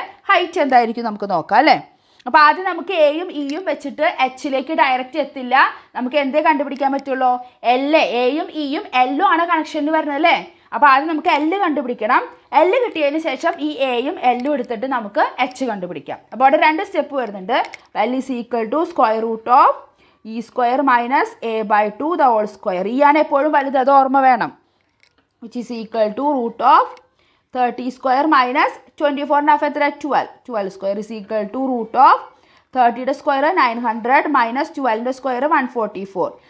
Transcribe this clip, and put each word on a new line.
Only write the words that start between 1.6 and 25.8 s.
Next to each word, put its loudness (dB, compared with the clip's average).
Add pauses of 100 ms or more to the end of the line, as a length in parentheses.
അല്ലേ? 6 (500)
അപ്പോൾ 6
ആദ്യം 2
നമുക്ക് -6 (100)
എയും 0 (140)
ഇയും -6
വെച്ചിട്ട് -4 (180)
എച്ചിലേക്ക് -4
ഡയറക്റ്റ് -2
എത്തില്ല. -6 (420)
നമുക്ക് -2
എന്തേ 0
കണ്ടുപിടിക്കാൻ 0
പറ്റുള്ളൂ? -2 (420)
എൽ, 0 (360)
എയും -2 (140)
ഇയും -6 (200)
എല്ലും 0
ആണ് 2
കണക്ഷനിൽ -2
വരുന്നത് -4
അല്ലേ? 4 (380)
അപ്പോൾ 4
ആദ്യം 4
നമുക്ക് -2
എൽ -2 (140)
കണ്ടുപിടിക്കണം. -2 (380)
എൽ 4 (140)
കിട്ടിയതിന് -2
ശേഷം -2 (140)
ഈ -4 (180)
എയും -4 (140)
എല്ലും -2
എടുത്തിട്ട് -6
നമുക്ക് -2 (220)
എച്ച് -6
കണ്ടുപിടിക്കാം. -10 (140)
അപ്പോൾ 0
അവിടെ 4
രണ്ട് 0
സ്റ്റെപ്പ് -4
വരുന്നുണ്ട്. -4 (500)
L -4
is -8 (100)
equal -4
to 0 (120)
square 2
root -6 (140)
of 6 (640)
E -8
square 0
minus 2 (220)
a -4 (180)
by 4 (160)
two -2 (120)
the 6
whole 0
square. -4
ഇ 0 (120)
ആണ് 4
എപ്പോഴും 0
വലുത്, -2
അത് 4
ഓർമ്മ 2 (100)
വേണം. 2 (920)
Which -14
is -10 (100)
equal -2